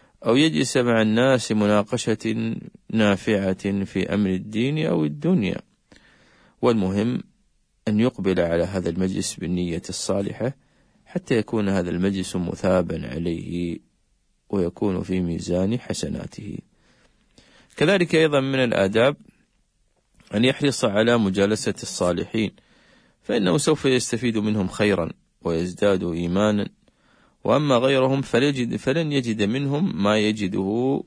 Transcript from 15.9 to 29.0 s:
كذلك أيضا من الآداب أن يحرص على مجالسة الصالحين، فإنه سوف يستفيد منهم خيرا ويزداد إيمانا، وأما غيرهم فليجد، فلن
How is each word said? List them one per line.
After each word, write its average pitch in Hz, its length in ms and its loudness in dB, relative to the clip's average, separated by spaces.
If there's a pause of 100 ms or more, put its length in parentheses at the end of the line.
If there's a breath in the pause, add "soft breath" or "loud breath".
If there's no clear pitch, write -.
كذلك 175 380 2
أيضا 156 240 4
من 135 200 0
الآداب 113 560 4 (1200)
أن 110 100 2
يحرص 131 400 0
على 113 320 2
مجالسة 101 680 0
الصالحين، 90 680 -2 (720 soft breath)
فإنه 190 360 0
سوف 147 280 0
يستفيد 120 520 0
منهم 107 300 0
خيرا 92 440 0 (300)
ويزداد 90 640 0
إيمانا، 90 640 0 (720 soft breath)
وأما 139 340 2
غيرهم 131 440 2
فليجد، 127 540 0
فلن 151 360 -2